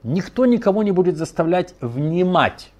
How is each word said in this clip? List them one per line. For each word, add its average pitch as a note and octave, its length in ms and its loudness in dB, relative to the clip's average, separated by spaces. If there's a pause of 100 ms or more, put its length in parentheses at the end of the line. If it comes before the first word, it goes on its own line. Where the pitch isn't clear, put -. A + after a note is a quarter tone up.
никто F#3 460 -2
никого A3 340 2
не G#3 100 0
будет F3 260 2
заставлять E3 640 -2
внимать. D3+ 1000 -2